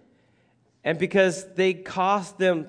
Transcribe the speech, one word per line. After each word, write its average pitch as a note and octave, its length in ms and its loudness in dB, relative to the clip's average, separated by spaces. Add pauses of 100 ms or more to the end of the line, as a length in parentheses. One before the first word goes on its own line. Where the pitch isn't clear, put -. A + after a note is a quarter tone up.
(840)
and D#3+ 160 -2
because F#3 560 2
they F#3+ 200 2
cost F#3 640 -2
them, F3 300 0